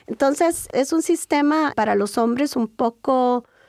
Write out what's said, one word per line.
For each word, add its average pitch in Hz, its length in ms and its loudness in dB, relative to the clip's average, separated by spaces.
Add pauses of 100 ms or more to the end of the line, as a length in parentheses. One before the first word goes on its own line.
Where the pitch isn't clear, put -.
Entonces, 285 640 0
es 269 200 0
un 320 100 2
sistema 302 720 0
para 214 180 0
los 202 240 -2
hombres 247 380 0
un 226 120 -2
poco, 247 760 0 (240)